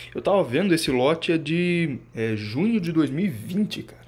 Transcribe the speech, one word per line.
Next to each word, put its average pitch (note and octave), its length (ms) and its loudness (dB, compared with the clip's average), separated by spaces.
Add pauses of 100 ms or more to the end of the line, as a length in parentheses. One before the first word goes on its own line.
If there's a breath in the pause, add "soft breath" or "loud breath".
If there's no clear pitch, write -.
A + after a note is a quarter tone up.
(140 loud breath)
Eu - 80 -6
tava F#3 200 4
vendo, D#3+ 320 2
esse D#3 160 0
lote C#3+ 420 2
é E3 60 2
de, E3 600 0 (160)
é, A2+ 200 -2
junho C3+ 460 0
de E3+ 120 -4
dois D#3 180 2
mil E3 160 0
e - 20 0
vinte, D3+ 540 -4
cara. - 260 -20